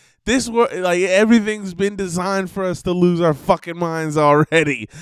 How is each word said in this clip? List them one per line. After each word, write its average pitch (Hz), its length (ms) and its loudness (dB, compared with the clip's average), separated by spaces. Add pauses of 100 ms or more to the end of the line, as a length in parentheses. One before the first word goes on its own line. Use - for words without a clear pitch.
(240)
This 240 240 -2
wor-, 233 260 0
like, 180 280 -2
everything's 208 680 2
been 196 240 -4
designed 185 540 -4
for 196 140 -6
us 180 180 -6
to 180 100 -4
lose 180 280 2
our 165 120 4
fucking 170 460 -4
minds 160 400 -6
already. 147 720 2 (140)